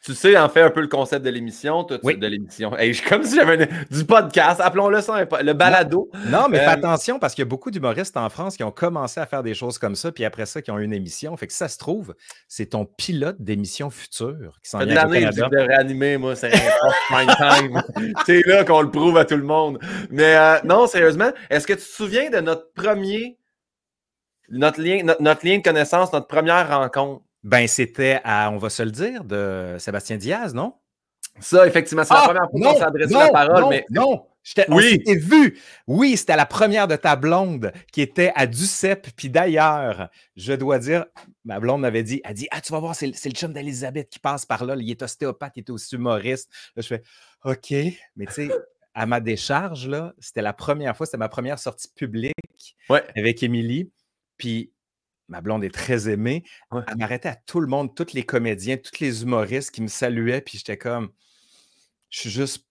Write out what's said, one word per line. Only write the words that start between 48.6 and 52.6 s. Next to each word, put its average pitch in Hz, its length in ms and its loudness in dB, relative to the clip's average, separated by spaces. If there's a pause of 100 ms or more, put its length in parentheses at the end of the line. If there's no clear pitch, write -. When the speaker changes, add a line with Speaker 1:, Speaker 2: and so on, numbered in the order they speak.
Speaker 2:
à 113 120 -6
ma 120 140 -2
décharge, 135 680 -6
là, 156 300 -10
c'était - 240 -10
la 104 100 -6
première 143 440 -6
fois, 160 100 -8
c'était 123 120 -12
ma 110 100 -6
première 131 320 -10
sortie - 340 -14
publique 120 400 -8 (540)